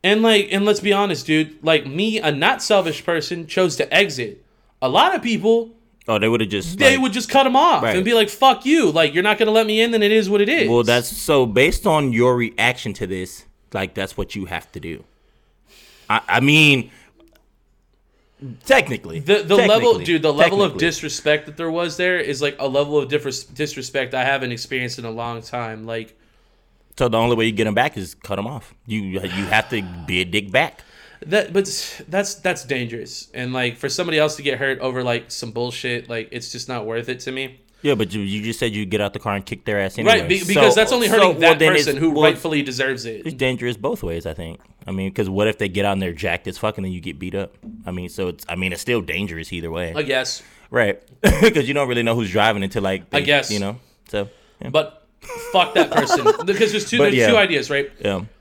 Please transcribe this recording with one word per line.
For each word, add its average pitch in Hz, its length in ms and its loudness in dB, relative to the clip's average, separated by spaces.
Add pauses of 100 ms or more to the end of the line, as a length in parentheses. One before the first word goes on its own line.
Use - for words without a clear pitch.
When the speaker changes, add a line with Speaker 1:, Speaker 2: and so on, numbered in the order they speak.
Speaker 1:
And, 208 180 4
like, 220 280 4
and 196 140 0
let's - 160 2
be 202 120 0
honest, 196 340 0
dude, 156 360 0
like, 156 240 2
me, 202 320 -4
a 151 140 0
not 165 280 0
selfish 180 440 0
person, 170 420 -4
chose 180 300 0
to - 180 -2
exit. 131 500 0 (360)
A 131 80 0
lot 269 260 4
of - 80 -4
people, 226 480 2 (380)
Speaker 2:
Oh, 110 100 2
they 110 100 2
would've 110 200 0
just, 104 300 -6
Speaker 1:
they 269 180 6
Speaker 2:
like 262 60 0
Speaker 1:
would 247 100 0
just 240 180 -6
cut 269 160 4
'em 254 80 0
off 277 300 4
Speaker 2:
Right. 117 100 2
Speaker 1:
and 185 100 2
be 233 80 2
like, 220 160 4
"Fuck 254 380 4
you. 285 240 4
Like, 156 240 2
you're 175 80 0
not 208 160 2
gonna 214 140 2
let 226 140 4
me 214 140 2
in, 233 120 2
then 220 100 2
it 208 80 4
is 214 180 4
what 202 120 2
it 208 80 4
is." 262 200 2
Speaker 2:
Well, 120 140 4
that's, 120 240 2 (100)
so 139 300 2
based 127 400 2
on 147 260 2
your 123 240 4
reaction 117 580 -2
to 107 120 -6
this, 92 380 -8 (280)
like, 95 220 -6
that's 95 220 -6
what - 180 -6
you 95 120 -8
have 82 260 -10
to 87 80 -14
do. 80 240 -12 (1040)
I, 110 160 2
I 110 140 4
mean, 143 500 4 (1800)
technically. 165 540 0
Speaker 1:
The, 196 240 2
the 175 100 2
level, 214 140 6 (240)
Speaker 2:
Technically. 175 120 0
Speaker 1:
dude, 160 180 0
the 156 100 2
level 170 300 4
of 175 100 2
Speaker 2:
Technically. 165 160 0
Speaker 1:
disrespect 151 580 -2
that 151 100 -18
there 165 140 -6
was 170 260 -4
there 180 220 0
is, 143 240 -4
like, 143 160 -2
a 139 80 -4
level 143 320 0
of 135 100 -2
different 139 460 -4
disrespect 131 600 -6
I 127 100 0
haven't 131 260 -2
experienced 120 480 -6
in 120 60 -12
a 113 80 -8
long 117 300 -8
time. 110 440 -10
Like, 113 320 -12 (800)
Speaker 2:
So 127 100 2
the 110 100 0
only 117 180 4
way 113 100 2
you 113 60 0
get 110 160 0
'em 104 60 -2
back 131 220 0
is 95 200 -10
cut 98 220 -8
'em 101 100 -6
off. 139 260 -14 (120)
You, 110 140 -4
you 95 200 -6 (260)
have 110 240 0
to 110 120 -2 (240)
be 90 140 0
a 90 40 0
dick 101 260 -4
back. - 320 -2 (420)
Speaker 1:
That, 175 280 0
but 196 140 0 (420)
that's, 196 260 -2
that's - 300 -4
dangerous. 117 680 -8
And, 127 200 -8
like, 123 240 -2
for 143 120 -6
somebody 165 300 -2
else 151 180 2
to 147 60 -16
get 135 160 -2
hurt 135 220 -2
over, 127 240 -4
like, 120 260 -2
some 113 220 -10
bullshit, 120 580 -6
like, 113 220 -8
it's 120 180 -12
just 123 180 -12
not 120 160 -6
worth 117 240 -6
it 127 120 -8
to 139 120 -8
me. 131 280 -10 (200)
Speaker 2:
Yeah, 143 140 2
but 107 180 -2
you, 107 100 -4
you 101 200 -4
just 113 160 -6
said 113 160 -2
you'd 104 160 -6
get 104 100 0
out 101 120 -2
the 101 80 -10
car 104 160 -4
and 95 100 -8
kick - 180 -12
their 104 160 -2
ass 95 180 -4
Speaker 1:
Right, 139 100 2 (160)
Speaker 2:
anyway. - 40 -6
Speaker 1:
be-, 180 160 0
because 202 300 4
Speaker 2:
So, 214 60 4
Speaker 1:
that's 220 120 4
only 240 140 0
Speaker 2:
so, 208 80 2
Speaker 1:
hurting 196 160 6
Speaker 2:
well, 156 100 -2 (120)
Speaker 1:
that 151 80 4
Speaker 2:
then 160 140 6
it's, 147 120 4
Speaker 1:
person 143 100 0
who 160 140 2
Speaker 2:
well, 151 140 2
Speaker 1:
rightfully 156 380 2
deserves 131 440 -4
it. 110 180 -10
Speaker 2:
it's 156 100 -8
dangerous 123 420 -2
both 135 260 -6
ways, 85 240 -6
I 80 80 -8
think. 82 240 -12 (280)
I - 40 -10
mean, 95 220 -4
'cause 98 180 -2
what 101 160 2
if 110 120 -2
they 104 100 -2
get 98 160 -2
out 101 80 0
and 95 100 -2
they're 90 100 -4
jacked 85 360 -6
as 92 100 -10
fuck 107 180 -4
and 98 80 -8
then 92 80 -6
you 90 80 -8
get 80 200 -12
beat 90 160 -8
up? 98 180 -8 (320)
I 92 60 -10
mean, 90 160 -10
so 95 200 -8
it's, 85 200 -12
I 85 80 -8
mean, 92 160 -4
it's 87 100 -10
still 120 180 0
dangerous 82 520 -8
either 82 180 -8
way. 82 260 -6
Speaker 1:
I 151 60 -6
guess. 131 400 -4 (280)
Speaker 2:
Right. 110 300 0 (120)
<laughs> - 100 -12
'Cause 156 460 6
you 139 60 -2
don't 143 140 0
really 120 140 0
know 117 140 2
who's 107 160 -2
driving 104 320 4
until, 98 180 -4
like, 95 200 -2 (100)
Speaker 1:
I 143 80 2
Speaker 2:
they, - 60 -4
Speaker 1:
guess. 143 240 2
Speaker 2:
you 104 100 -4
know, 101 160 -6 (320)
so, 101 200 -6 (320)
yeah. - 100 -12
Speaker 1:
But 156 360 -2 (460)
fuck 180 220 2
that 349 180 2
person. - 340 2 (100)
Speaker 2:
<laughs> - 100 -8
Speaker 1:
Because 226 260 2
there's 208 180 -4
two, 240 80 0
Speaker 2:
But, - 60 6
Speaker 1:
there's 202 100 4
Speaker 2:
yeah. 113 160 6
Speaker 1:
two 233 60 6
ideas, 180 340 2
right? 139 200 -2 (100)
Speaker 2:
Yeah. 98 220 -2 (180)